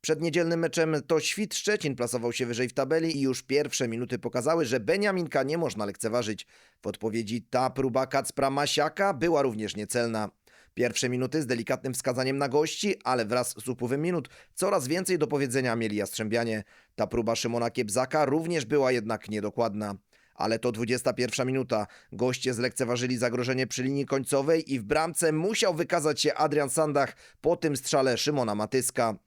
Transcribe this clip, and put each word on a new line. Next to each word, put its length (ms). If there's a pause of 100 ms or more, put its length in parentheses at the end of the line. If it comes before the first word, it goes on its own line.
Przed 200
niedzielnym 400
meczem 360 (100)
to 140
Świt 340
Szczecin 420
plasował 360
się 140
wyżej 220
w 60
tabeli 440
i 20
już 220
pierwsze 460
minuty 300
pokazały, 460
że 160
Beniaminka 640
nie 160
można 280
lekceważyć. 600 (360)
W 40
odpowiedzi 560
ta 280
próba 360
Kacpra 440
Masiaka 640
była 280
również 340
niecelna. 540 (440)
Pierwsze 340
minuty 340
z 40
delikatnym 480
wskazaniem 440
na 100
gości, 460 (100)
ale 200
wraz 300 (100)
z 40
upływem 340
minut 260 (260)
coraz 340
więcej 300
do 80
powiedzenia 500
mieli 200
Jastrzębianie. 680 (300)
Ta 120
próba 300
Szymona 340
Kiebzaka 540
również 400
była 280
jednak 360
niedokładna. 680 (400)
Ale 240
to 140
dwudziesta 400
pierwsza 320
minuta. 420 (260)
Goście 420
zlekceważyli 640
zagrożenie 500
przy 160
linii 240
końcowej 680
i 80
w 40
bramce 480
musiał 420
wykazać 460
się 140
Adrian 360
Sandach 460 (240)
po 160
tym 200
strzale 420
Szymona 360
Matyska. 600 (120)